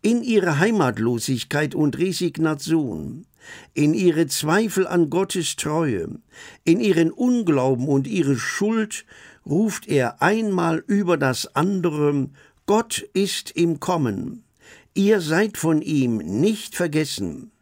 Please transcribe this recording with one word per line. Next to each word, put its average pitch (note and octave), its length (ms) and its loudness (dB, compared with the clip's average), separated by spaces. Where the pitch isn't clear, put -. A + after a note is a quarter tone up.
In A#3 220 2
ihre F3+ 380 2
Heimatlosigkeit C3+ 1120 0
und D3 240 0
Resignation, D#3 1300 -2
in D3+ 200 2
ihre E3 340 2
Zweifel F#3 580 0
an E3+ 240 2
Gottes F3+ 460 -2
Treue, D3 640 -4
in E3 160 4
ihren E3+ 320 4
Unglauben D3+ 800 2
und C#3 180 2
ihre C#3 300 0
Schuld G#3+ 680 -2
ruft G3 440 -2
er B2+ 340 0
einmal F3+ 640 0
über F#3+ 300 2
das C3+ 400 -2
andere: D3+ 720 0
„Gott A3 460 0
ist - 380 -2
im E3 300 0
Kommen. D#3 640 -2
Ihr G3 260 4
seid E3+ 380 0
von D#3 240 2
ihm C3 360 0
nicht A#2 580 -2
vergessen.“ D3 720 -4